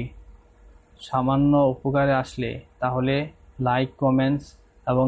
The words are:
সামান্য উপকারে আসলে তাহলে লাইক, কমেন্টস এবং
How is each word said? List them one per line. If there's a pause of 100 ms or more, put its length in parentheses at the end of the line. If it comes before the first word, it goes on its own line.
(1000)
সামান্য (200)
উপকারে
আসলে (300)
তাহলে (460)
লাইক,
কমেন্টস (400)
এবং